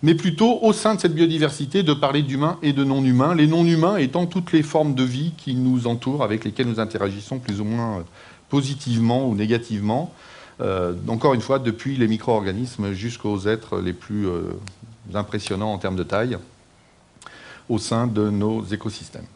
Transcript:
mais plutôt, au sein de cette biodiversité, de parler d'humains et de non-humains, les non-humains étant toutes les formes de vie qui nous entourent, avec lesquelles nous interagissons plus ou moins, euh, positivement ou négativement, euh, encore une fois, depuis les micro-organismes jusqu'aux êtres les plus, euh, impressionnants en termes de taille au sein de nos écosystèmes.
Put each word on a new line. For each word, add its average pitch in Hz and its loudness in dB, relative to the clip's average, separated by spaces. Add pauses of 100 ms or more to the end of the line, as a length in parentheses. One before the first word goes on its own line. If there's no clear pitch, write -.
mais 156 6
plutôt, 190 2
au 220 6
sein 214 2
de - -4
cette 170 2
biodiversité, 156 2
de 151 4
parler 143 2
d'humains 139 0
et 147 2
de 139 2
non-humains, 135 4
les 156 6
non-humains 170 4
étant 160 0
toutes 175 -4
les 160 6
formes 151 2
de 127 2
vie 127 -2
qui 131 -4
nous 127 2
entourent, 131 -2
avec 107 0
lesquelles 120 -2
nous 113 -2
interagissons 107 -4
plus 104 -6
ou 107 -4
moins, 113 -4
euh, 87 -8 (460)
positivement 123 0
ou 113 0
négativement, 110 -2 (460)
euh, 92 -2 (140)
encore 120 2
une 120 0
fois, 135 0
depuis 127 -4
les 120 2
micro-organismes 107 -2
jusqu'aux 104 -6
êtres 110 -4
les 90 -4
plus, 104 -6
euh, 87 -4 (720)
impressionnants 104 -4
en 98 -6
termes 92 -4
de 90 -2
taille 104 -2 (1300)
au 113 0
sein 117 0
de 107 0
nos 104 0
écosystèmes. - -10